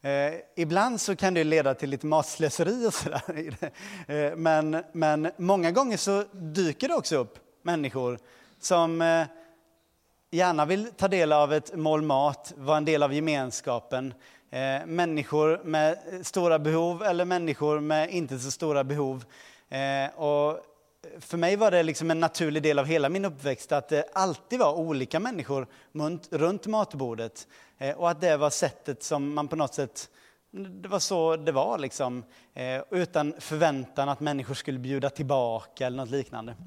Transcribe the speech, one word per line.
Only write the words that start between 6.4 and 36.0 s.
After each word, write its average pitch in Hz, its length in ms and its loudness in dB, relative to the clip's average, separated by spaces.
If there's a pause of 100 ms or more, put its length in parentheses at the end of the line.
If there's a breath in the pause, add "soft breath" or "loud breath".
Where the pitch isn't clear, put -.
det 330 60 0
också 208 240 0
upp 120 220 -2 (220)
människor 135 580 -2 (400 soft breath)
som, 165 420 2
eh, 165 260 4 (1040 loud breath)
gärna 170 340 2
vill 202 320 -2
ta 196 100 0
del 175 260 4
av 147 200 4
ett 151 220 -2
mål 156 260 0
mat, 143 560 0
vara 143 200 2
en 151 80 0
del 151 180 4
av 139 100 2
gemenskapen. 131 1000 -2 (360 loud breath)
Eh, 135 360 -4
människor 156 760 2
med 156 340 2 (260)
stora 170 360 2
behov 165 440 0
eller 180 220 2
människor 160 540 0
med 156 300 0
inte 151 300 -4
så 135 120 -8
stora 147 320 0
behov. 135 420 -4 (440 loud breath)
Eh, 139 500 -2
och 147 400 2 (600)
för - 180 -8
mig 170 180 2
var 208 160 6
det 175 120 6
liksom 160 280 0
en 160 80 2
naturlig 160 440 2
del 147 160 4
av 135 60 2
hela 151 240 2
min 190 160 -2
uppväxt 139 460 -4
att 143 180 0
det 151 240 0
alltid 190 460 -2
var 156 140 4
olika 160 460 -2
människor 139 480 -4 (240 loud breath)
munt-, 156 400 -6
runt 185 360 0
matbordet. 131 800 -4 (300 soft breath)
Eh, 143 200 -4
och 170 120 0
att 160 120 -4
det 165 160 4
var 147 120 2
sättet - 540 -4
som 143 300 -2
man 147 140 -2
på 160 80 -6
något 147 180 0
sätt, - 360 -6 (420 soft breath)
det 190 380 -14
var 196 100 0
så 160 360 2
det 156 160 -2
var 165 260 2
liksom. 127 460 -4 (300 soft breath)
Eh, 127 280 -6 (100)
utan 165 480 0
förväntan 143 680 0
att 139 100 -4
människor 139 340 -4
skulle 131 260 -6
bjuda 135 300 -2
tillbaka 127 800 -2
eller 127 100 -4
något 131 120 -8